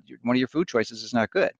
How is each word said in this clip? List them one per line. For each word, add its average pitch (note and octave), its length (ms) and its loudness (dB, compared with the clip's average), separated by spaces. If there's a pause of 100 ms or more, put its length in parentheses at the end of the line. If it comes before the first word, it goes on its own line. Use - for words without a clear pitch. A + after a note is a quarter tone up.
your, - 180 -20
one A#2+ 120 2
of B2+ 40 2
your B2+ 80 2
food D#3+ 200 -2
choices A2 360 -2
is A2 100 -8
not A2+ 160 2
good. - 300 2